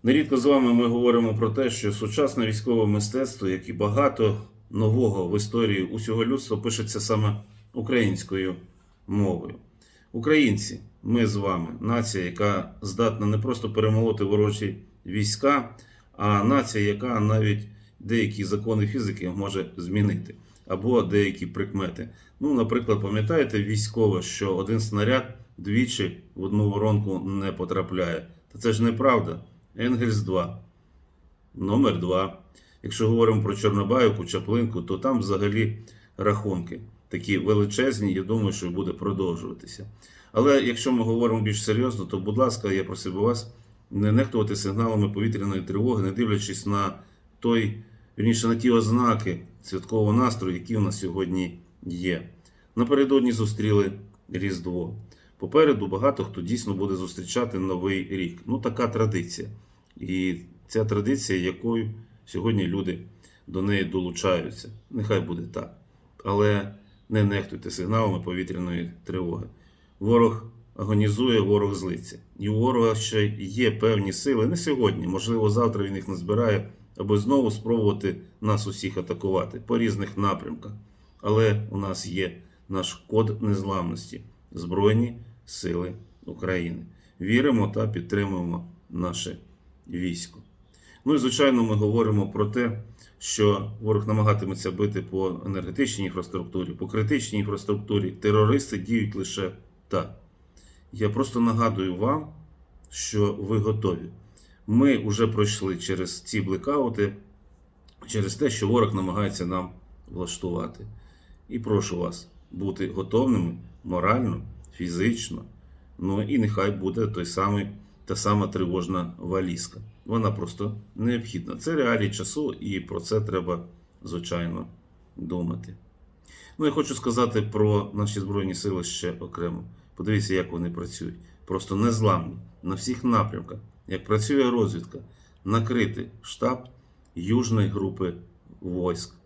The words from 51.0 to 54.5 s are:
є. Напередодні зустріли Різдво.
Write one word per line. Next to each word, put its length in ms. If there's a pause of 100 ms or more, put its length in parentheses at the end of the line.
є. 460 (460)
Напередодні 560
зустріли 600 (380)
Різдво. 680 (460)